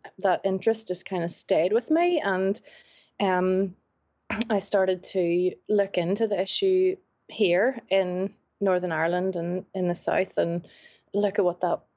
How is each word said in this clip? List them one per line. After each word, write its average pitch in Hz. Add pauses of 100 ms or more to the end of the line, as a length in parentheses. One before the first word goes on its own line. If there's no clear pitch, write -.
(200)
that 180
interest 196
just 180
kinda 175
stayed 175
with 233
me, 349
and, 190 (640)
um, 185 (720)
I 208
started 185 (120)
to 175 (160)
look 196
into 202
the 190
issue 185 (320)
here 220 (100)
in 185 (260)
Northern 180
Ireland 175
and 175
in 185
the 175
South 170
and 170 (460)
look 202
at 185
what 175
that 175 (160)